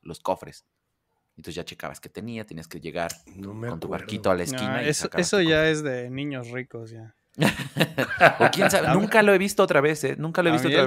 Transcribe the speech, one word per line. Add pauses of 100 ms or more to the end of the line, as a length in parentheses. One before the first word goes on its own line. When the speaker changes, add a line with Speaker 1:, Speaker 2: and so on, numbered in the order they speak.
Speaker 1:
los
cofres. (680)
Entonces
ya
checabas
qué
tenía,
tenías
que
llegar (240)
Speaker 2:
No
me
Speaker 1:
con
tu
Speaker 2:
acuerdo.
Speaker 1:
barquito
a
la
esquina
Speaker 3:
No,
Speaker 1:
y
Speaker 3:
eso,
Speaker 1:
sacabas
Speaker 3:
eso
Speaker 1:
tu
Speaker 3:
ya
Speaker 1:
cofre.
Speaker 3:
es
de
niños
ricos,
ya. (220)
Speaker 1:
<laughs>
O
quién
sabe,
Speaker 3:
<laughs>
A
mí
Speaker 1:
nunca
lo
he
visto
otra
vez,
¿eh?
Nunca
lo
he
Speaker 3:
a
Speaker 1:
visto
Speaker 3:
mí
Speaker 1:
otra